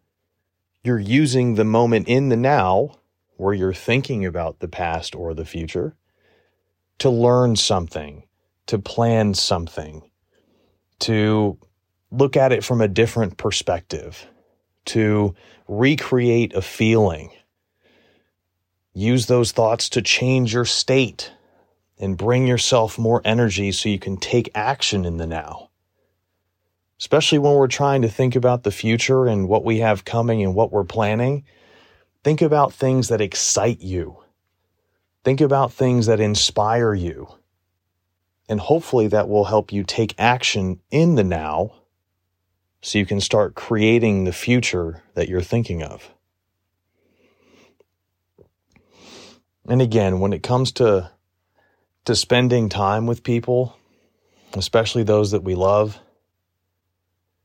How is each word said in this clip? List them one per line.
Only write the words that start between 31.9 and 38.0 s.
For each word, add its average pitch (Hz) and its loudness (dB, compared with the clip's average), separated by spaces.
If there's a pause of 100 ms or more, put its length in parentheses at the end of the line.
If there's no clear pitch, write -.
think 151 2
about 147 4
things 131 0
that 110 0
excite 107 -2
you. 90 -6 (1080)
Think 135 2
about 139 2
things 123 2
that 110 4
inspire 110 0
you. 87 -6 (1200)